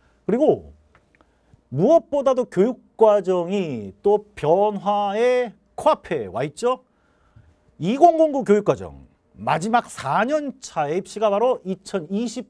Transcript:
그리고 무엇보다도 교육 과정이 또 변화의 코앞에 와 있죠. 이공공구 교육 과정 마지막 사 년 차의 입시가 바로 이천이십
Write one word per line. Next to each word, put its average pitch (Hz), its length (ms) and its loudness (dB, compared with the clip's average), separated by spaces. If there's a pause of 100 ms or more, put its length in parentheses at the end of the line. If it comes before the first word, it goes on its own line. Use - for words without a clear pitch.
(280)
그리고 240 460 0 (960)
무엇보다도 262 760 2
교육 - 520 -2
과정이 180 960 0 (100)
또 202 220 2 (100)
변화의 208 1160 0 (220)
코앞에 160 520 -2
와 95 160 -6
있죠. 240 400 -4 (960)
이공공구 285 640 4
교육 202 220 2
과정 82 420 -4 (260)
마지막 160 560 -2
사 151 340 -4
년 294 360 -4
차의 156 400 -6
입시가 208 300 -4
바로 214 340 0
이천이십 196 880 -8